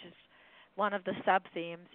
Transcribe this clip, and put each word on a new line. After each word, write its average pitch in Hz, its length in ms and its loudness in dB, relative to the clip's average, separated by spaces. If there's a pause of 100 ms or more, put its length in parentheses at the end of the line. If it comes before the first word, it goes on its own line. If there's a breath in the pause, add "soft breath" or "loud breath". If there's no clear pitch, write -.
is 175 80 -20 (600 soft breath)
one 202 160 0
of 196 100 -2
the 185 100 -2 (140)
sub-themes 175 680 0